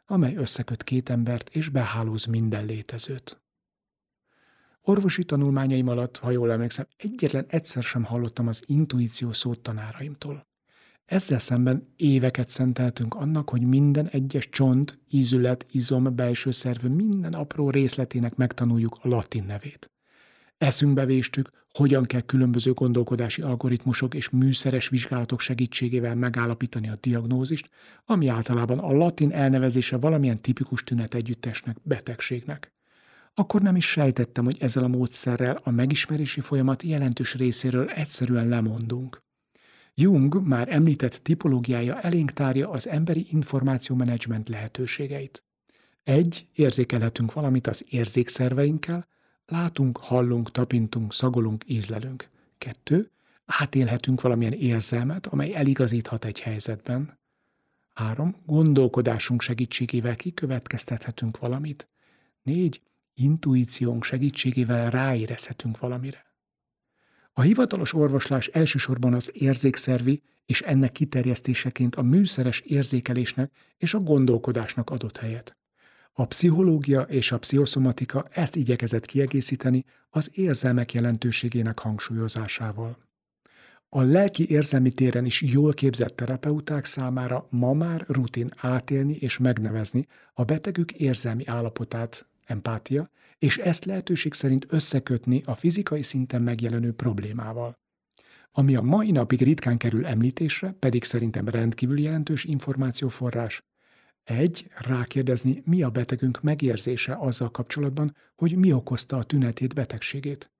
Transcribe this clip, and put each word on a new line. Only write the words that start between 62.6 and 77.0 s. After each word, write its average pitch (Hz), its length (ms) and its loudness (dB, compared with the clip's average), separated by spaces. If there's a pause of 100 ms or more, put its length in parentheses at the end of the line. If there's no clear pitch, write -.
intuíciónk 127 880 2
segítségével 123 840 -2
ráérezhetünk 120 880 -4
valamire. 127 480 -8 (1080)
A - 80 -2
hivatalos 185 540 2
orvoslás 139 520 2
elsősorban 127 680 0
az 123 180 -2
érzékszervi 131 920 2 (220)
és - 160 0
ennek 135 320 2
kiterjesztéseként 127 1040 -2
a 139 60 -2
műszeres 131 580 4
érzékelésnek 127 920 -2 (240)
és 175 180 -2
a 214 60 0
gondolkodásnak 120 880 2
adott 113 260 -8
helyet. 113 400 -10 (560)
A 123 140 -2
pszichológia 156 760 4